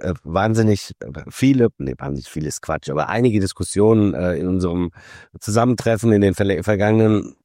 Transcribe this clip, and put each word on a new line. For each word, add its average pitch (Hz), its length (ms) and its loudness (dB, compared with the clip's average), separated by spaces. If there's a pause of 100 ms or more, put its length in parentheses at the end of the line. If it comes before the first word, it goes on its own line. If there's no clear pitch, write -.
äh, 90 140 -4 (100)
wahnsinnig, 107 760 0
äh, 64 120 -14 (160)
viele, 131 480 2
nee, 67 220 -6
wahnsinnig 69 320 -10
viel 78 160 -6
ist - 160 -10
Quatsch, - 260 -6
aber 73 220 -4
einige 110 300 2
Diskussionen, 101 760 2
äh, 87 220 -2
in 82 120 -4
unserem 90 420 -2 (480)
Zusammentreffen 113 720 0
in 101 100 6
den 98 120 4
verle-, 98 280 -2
vergangenen 107 840 2